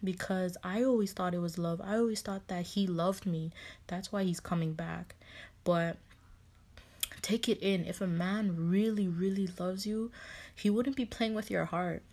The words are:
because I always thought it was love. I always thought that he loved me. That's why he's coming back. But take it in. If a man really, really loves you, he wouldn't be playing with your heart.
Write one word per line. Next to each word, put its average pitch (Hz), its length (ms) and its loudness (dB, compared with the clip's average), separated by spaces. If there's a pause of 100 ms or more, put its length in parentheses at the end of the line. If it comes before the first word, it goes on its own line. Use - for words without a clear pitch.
because 185 600 -2
I 202 200 0
always 226 280 4
thought 180 220 0
it 175 60 0
was 170 180 -2
love. 170 260 0
I 196 120 -2
always 226 260 2
thought 196 280 -6
that 180 180 -4
he 196 180 2
loved 180 400 2
me. 165 260 -2 (360)
That's 185 240 -6
why 196 120 0
he's 175 160 2
coming 165 340 0
back. 165 420 -8 (480)
But 170 340 2 (1300)
take 233 260 2
it 208 140 4
in. 190 220 2
If 175 140 -4
a 196 60 0
man 175 640 2
really, 208 380 4
really 190 500 0
loves 190 300 -2
you, 220 240 -2 (420)
he - 160 2
wouldn't 247 260 2
be 247 100 0
playing 220 280 0
with 214 160 -2
your 175 160 2
heart. 170 480 -2